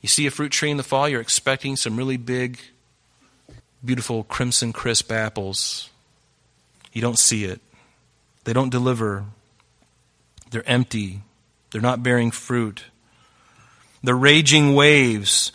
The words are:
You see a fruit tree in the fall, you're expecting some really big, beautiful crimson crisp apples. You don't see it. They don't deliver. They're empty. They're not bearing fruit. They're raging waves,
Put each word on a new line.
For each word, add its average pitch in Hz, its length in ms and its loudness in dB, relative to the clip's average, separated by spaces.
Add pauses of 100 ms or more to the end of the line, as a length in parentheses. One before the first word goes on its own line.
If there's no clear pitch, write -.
You - 80 0
see 147 180 4
a 135 60 0
fruit 147 180 -4
tree 151 220 0
in 143 60 -2
the 135 40 -4
fall, 135 260 2
you're 131 120 -2
expecting 135 560 -2
some 113 200 -4
really 131 200 -4
big, 123 420 -4 (1200)
beautiful 120 420 -4
crimson 123 500 -2
crisp - 360 -2
apples. 107 760 -6 (1040)
You 113 80 -8
don't 117 180 -2
see 107 260 0
it. 92 180 -10 (800)
They 117 80 -4
don't 131 160 0
deliver. 117 560 -2 (1300)
They're 113 180 -8
empty. 107 540 -2 (480)
They're 110 100 -6
not 123 220 0
bearing 120 280 2
fruit. 113 540 -6 (1160)
They're 123 120 2
raging 143 600 6
waves, 135 800 4